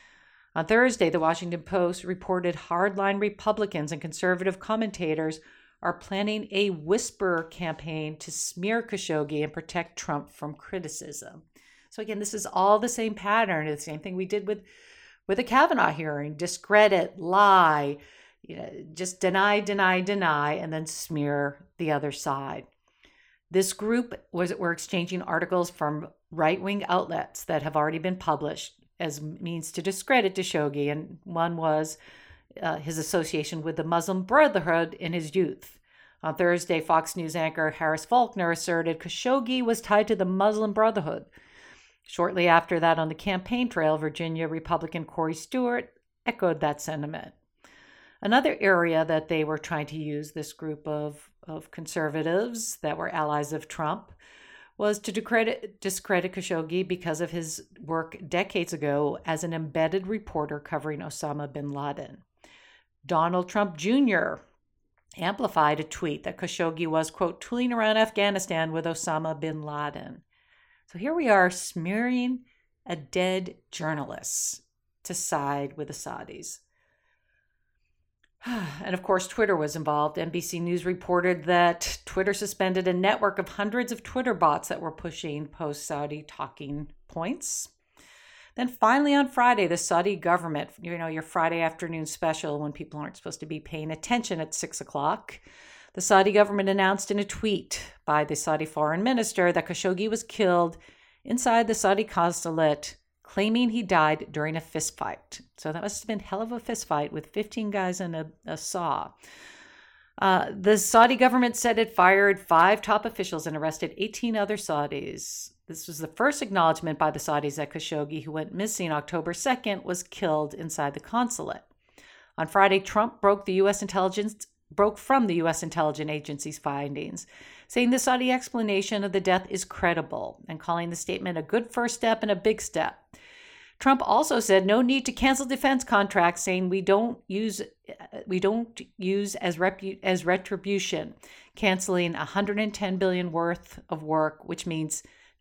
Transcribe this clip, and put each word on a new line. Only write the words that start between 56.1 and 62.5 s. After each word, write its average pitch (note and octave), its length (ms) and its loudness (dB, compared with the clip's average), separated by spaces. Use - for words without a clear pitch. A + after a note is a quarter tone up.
Khashoggi F3+ 560 -4
because E3+ 320 -4
of E3 120 -4
his E3 320 -8
work D#3+ 380 -6
decades F3+ 460 -2
ago C#3+ 520 0
as D#3+ 180 -2
an E3 120 -4
embedded D#3+ 500 -2
reporter D3+ 540 -6
covering D3+ 400 -6
Osama D3 520 -8
bin C#3+ 200 -8
Laden. C#3+ 480 -8